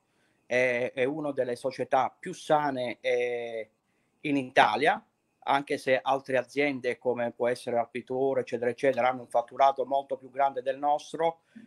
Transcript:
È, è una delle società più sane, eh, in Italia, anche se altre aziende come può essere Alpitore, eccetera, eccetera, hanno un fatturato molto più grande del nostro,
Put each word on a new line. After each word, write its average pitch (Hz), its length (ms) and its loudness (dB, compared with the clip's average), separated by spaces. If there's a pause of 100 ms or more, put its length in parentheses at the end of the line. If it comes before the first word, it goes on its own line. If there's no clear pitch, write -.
(460)
È, 123 480 0
è 127 120 0
una 147 260 -4
delle 127 240 -2
società 127 640 0
più 180 140 -10
sane, 139 640 -2
eh, 120 720 -2 (560)
in 143 120 0
Italia, 135 640 4 (440)
anche 139 320 0
se 131 240 2
altre 131 360 0
aziende 127 600 -2
come 120 380 -2
può 120 140 0
essere 120 280 -2
Alpitore, 127 640 -2
eccetera, 120 280 -2
eccetera, 120 400 2
hanno 127 140 -4
un - 40 -20
fatturato 123 580 2
molto 139 300 -2
più 127 140 -12
grande 131 320 -2
del 131 160 -4
nostro, 151 640 -2 (280)